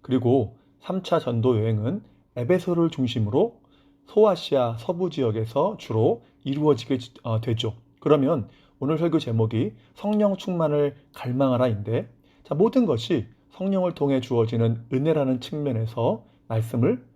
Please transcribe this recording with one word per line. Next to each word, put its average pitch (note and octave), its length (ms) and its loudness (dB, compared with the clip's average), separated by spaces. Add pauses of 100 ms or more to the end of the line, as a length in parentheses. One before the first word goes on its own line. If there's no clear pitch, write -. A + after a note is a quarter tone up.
그리고 A#2+ 560 0 (220)
삼 F#3 240 -6
차 E3 160 0
전도 A#2 400 0
여행은 A2+ 420 -2 (340)
에베소를 E3+ 540 0
중심으로 B2+ 720 -2 (460)
소아시아 D3+ 720 2
서부 F3+ 300 -4
지역에서 C3+ 680 -2
주로 B2 480 0 (180)
이루어지게, C#3 540 0 (260)
어, A2+ 160 -2
되죠. A2+ 360 -4 (260)
그러면 C#3+ 480 2 (300)
오늘 D3 180 0
설교 D#3+ 220 2
제목이 A2+ 520 0 (220)
성령 G#3 420 0
충만을 D3 640 0 (160)
갈망하라인데, B2 960 0 (340)
자, - 100 -6
모든 A3 320 2
것이 C3 420 0 (240)
성령을 F#3 420 -2
통해 C#3 260 0
주어지는 A#2 720 0
은혜라는 C3+ 480 0
측면에서 B2+ 840 -4 (240)
말씀을 A#2 560 0 (100)